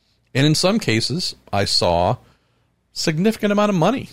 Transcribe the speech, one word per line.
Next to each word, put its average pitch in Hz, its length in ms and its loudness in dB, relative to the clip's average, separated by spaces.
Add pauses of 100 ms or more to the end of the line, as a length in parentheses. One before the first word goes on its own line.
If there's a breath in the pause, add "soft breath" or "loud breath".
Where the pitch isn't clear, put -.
(340)
And 135 120 2
in 156 80 4
some 190 240 0
cases, - 560 -2 (180)
I 101 120 0
saw 90 520 0 (760 soft breath)
significant 208 600 -2
amount 208 180 2
of 196 60 0
money 196 360 0